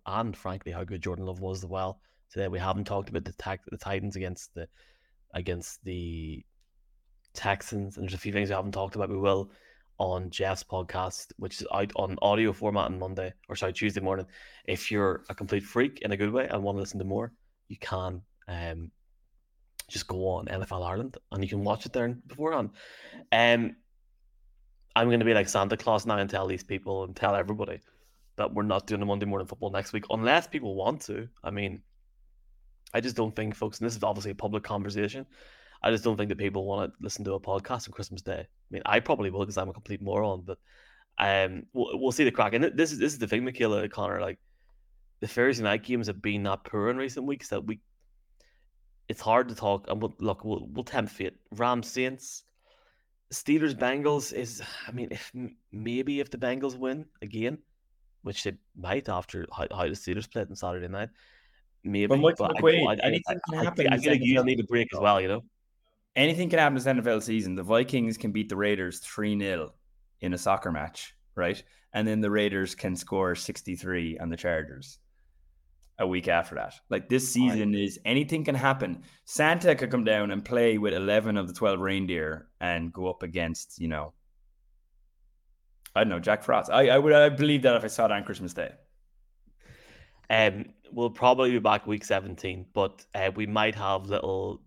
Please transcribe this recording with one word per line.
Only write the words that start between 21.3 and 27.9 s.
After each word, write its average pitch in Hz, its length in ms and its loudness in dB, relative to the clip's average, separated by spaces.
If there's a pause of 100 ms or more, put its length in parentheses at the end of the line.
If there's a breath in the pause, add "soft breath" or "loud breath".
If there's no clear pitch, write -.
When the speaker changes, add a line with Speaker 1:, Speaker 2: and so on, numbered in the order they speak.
Speaker 1:
and 98 100 -4
you 98 80 -2
can 98 140 -2
watch 104 220 0
it 120 80 -10
there 120 160 0 (180)
beforehand. 143 440 -2 (600 loud breath)
Um, 117 460 6 (1200)
I'm 117 120 6
gonna 120 140 4
be 113 100 6
like 101 140 4
Santa 98 300 2
Claus 110 280 2
now 107 120 0
and 98 120 -2
tell 98 160 -2
these 95 200 -6
people 95 400 -6
and 92 100 -12
tell - 180 2
everybody 98 460 -2 (560)